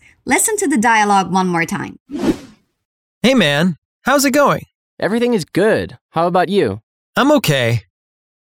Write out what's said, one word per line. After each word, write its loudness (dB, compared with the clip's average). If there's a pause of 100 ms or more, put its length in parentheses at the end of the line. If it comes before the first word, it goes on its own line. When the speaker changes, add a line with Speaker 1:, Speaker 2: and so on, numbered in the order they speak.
(240)
Speaker 1:
Listen -2
to -4
the 0
dialogue 2
one 0
more -2
time. -10 (1200)
Speaker 2:
Hey, 2
man. 2 (280)
How's 0
it 0
going? 2 (340)
Speaker 3:
Everything -2
is -2
good. -2 (140)
How -2
about 2
you? 0 (360)
Speaker 2:
I'm 2
okay. 0 (600)